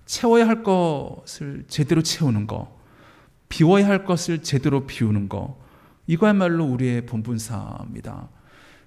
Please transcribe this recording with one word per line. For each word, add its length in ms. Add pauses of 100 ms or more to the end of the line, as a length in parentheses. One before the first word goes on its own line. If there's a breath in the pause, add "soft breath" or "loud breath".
채워야 420
할 160
것을 1040
제대로 340
채우는 460
거, 320 (720 loud breath)
비워야 380
할 180
것을 380
제대로 420
비우는 440
거, 300 (480 soft breath)
이거야말로 580
우리의 400
본분사입니다. 1200 (580 soft breath)